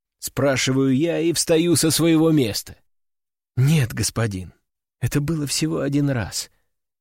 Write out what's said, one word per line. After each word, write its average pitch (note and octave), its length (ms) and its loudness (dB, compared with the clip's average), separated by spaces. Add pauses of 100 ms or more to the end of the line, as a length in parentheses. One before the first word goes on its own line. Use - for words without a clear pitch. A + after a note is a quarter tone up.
(200)
спрашиваю C3+ 760 0
я D#3+ 220 0
и E3 140 0
встаю E3 420 2
со D#3+ 160 2
своего D#3+ 400 4
места. C3 460 0 (800)
«Нет, C3+ 360 2
господин, G#2 600 -6 (480)
это B2 200 -2
было D3 280 -2
всего D#3 320 -4
один C#3 300 0
раз. A2+ 400 -6 (500)